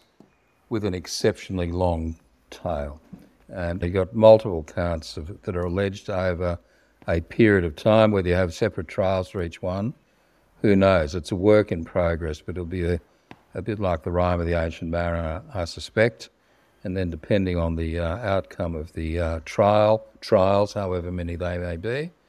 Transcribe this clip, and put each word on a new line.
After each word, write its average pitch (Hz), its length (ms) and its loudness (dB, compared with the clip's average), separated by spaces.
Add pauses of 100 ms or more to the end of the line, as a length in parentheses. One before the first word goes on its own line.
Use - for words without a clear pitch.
(680)
with 107 160 -4
an 92 100 -2
exceptionally 92 760 -4
long 85 460 -2 (340)
tail. 73 500 -8 (480)
And 87 320 -6
you've 87 120 -2
got 95 240 -2
multiple 110 480 6
counts 87 520 -4
of, 80 260 -12
that 101 120 -6
are 87 120 -4
alleged 98 440 -4
over 90 480 -2 (480)
a 85 140 2
period 101 440 4
of 78 120 -4
time, 110 340 6
whether 95 180 0
you 90 60 2
have 87 180 0
separate 98 360 -4
trials 95 400 -2
for 101 120 -8
each 85 220 -8
one. 95 320 -4 (680)
Who 104 120 6
knows? 92 400 4
It's 87 160 -6
a 104 60 -2
work 104 340 4
in 82 140 -6
progress, 82 560 -2
but 87 160 -12
it'll 90 80 -8
be 87 200 -4
a, 87 160 0 (540)
a 92 80 -8
bit 104 160 -4
like 92 240 -2
the - 80 -6
rhyme 87 300 2
of 85 60 -2
the 85 140 0
ancient 82 300 -6
mariner, 85 520 -4 (120)
I 87 120 -6
suspect. - 640 -4 (520)
And 95 140 -6
then 90 140 -2
depending 92 460 -2
on 82 200 0
the, 82 240 -4
uh, 82 180 -4
outcome 92 560 -4
of 80 200 -10
the, 82 260 -4
uh, 82 240 -4
trial, 107 600 4 (160)
trials, 101 520 4
however 90 400 -4
many 87 240 -6
they 87 220 -6
may 87 180 -6
be, 127 340 -6 (180)